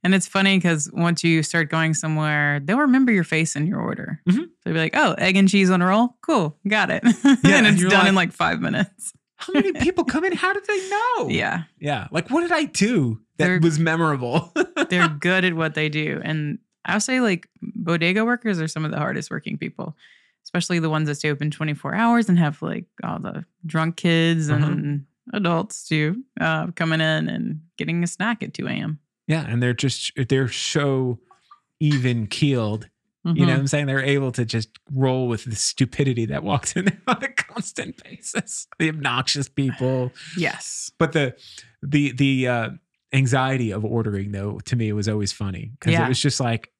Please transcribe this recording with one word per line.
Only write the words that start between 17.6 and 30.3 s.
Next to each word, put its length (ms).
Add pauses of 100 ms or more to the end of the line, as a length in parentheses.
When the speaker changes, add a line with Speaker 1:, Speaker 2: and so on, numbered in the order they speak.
Speaker 1:
bodega 600
workers 380
are 80
some 160
of 60
the 80
hardest 320
working 260
people, 400 (480)
especially 340
the 120
ones 180
that 60
stay 160
open 200
twenty-four 440
hours 340
and 100
have, 220
like, 240 (180)
all 160
the 240 (220)
drunk 320
kids 520
Speaker 2:
Uh-huh. 180
Speaker 1:
and 380 (280)
adults 520
too, 380 (160)
uh, 280
coming 340
in 260
and 320 (180)
getting 260
a 40
snack 340
at 120
two 140
A 40
M. 280 (280)
Speaker 2:
Yeah. 180
And 160
they're 120
just, 400 (160)
they're 180